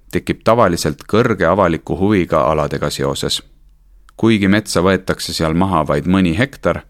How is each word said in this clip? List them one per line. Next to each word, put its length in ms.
tekib 320
tavaliselt 640
kõrge 400
avaliku 500
huviga 540
aladega 380
seoses. 520
Kuigi 300
metsa 360
võetakse 500
seal 240
maha 300
vaid 180
mõni 320
hektar, 520